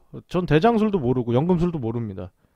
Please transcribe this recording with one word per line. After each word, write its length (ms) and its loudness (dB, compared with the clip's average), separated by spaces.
전 180 -4
대장술도 520 2
모르고 360 0
연금술도 440 0
모릅니다. 540 -8